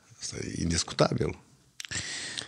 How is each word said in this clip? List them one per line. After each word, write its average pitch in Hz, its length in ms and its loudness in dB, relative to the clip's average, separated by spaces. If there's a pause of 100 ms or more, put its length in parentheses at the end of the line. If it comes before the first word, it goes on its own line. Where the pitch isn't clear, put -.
(200)
Asta - 220 -8
e - 200 -4
indiscutabil. - 760 4 (1080)